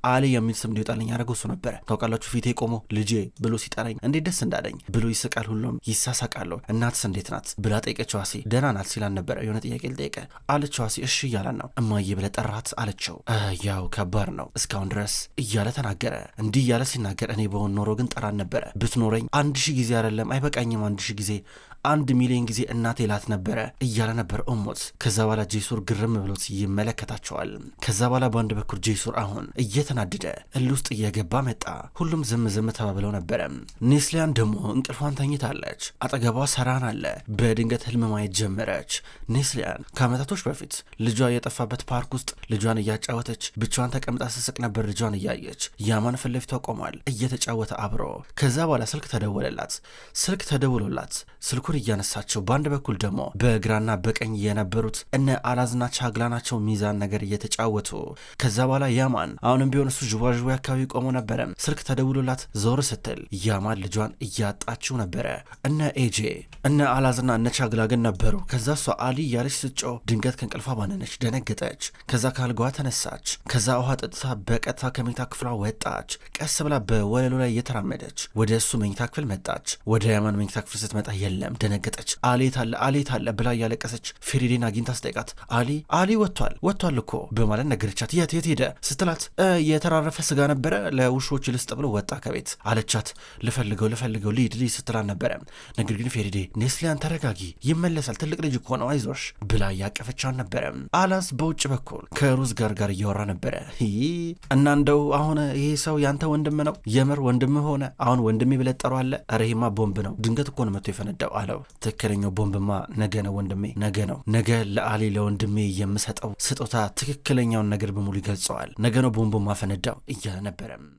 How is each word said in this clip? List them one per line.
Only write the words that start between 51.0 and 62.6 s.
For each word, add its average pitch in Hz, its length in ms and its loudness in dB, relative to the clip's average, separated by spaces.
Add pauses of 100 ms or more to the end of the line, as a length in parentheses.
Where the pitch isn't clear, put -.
ስልኩን - 340 0
እያነሳቸው፣ 104 640 -2
በአንድ 127 280 2
በኩል 139 280 0
ደግሞ 101 240 0 (140)
በግራና 110 560 2 (100)
በቀኝ 110 380 0
የነበሩት 104 580 0 (160)
እነ 135 140 4 (180)
አላዝና 123 460 0
ቻግላ 117 360 -2
ናቸው 120 320 -2
ሚዛን 104 400 0
ነገር 101 240 0
እየተጫወቱ። 104 680 -2 (480)
ከዛ 113 240 2
በኋላ 135 280 4
ያማን 117 420 2 (100)
አሁንም 131 280 4
ቢሆን 135 200 2
እሱ - 180 -2
ዥዋዥዌ 120 440 2
አካባቢ 131 380 0
ቆሞ 127 220 -2
ነበረ። 123 200 -2 (260)
ስልክ 143 260 -2
ተደውሎላት 131 580 0 (140)
ዞር 117 280 4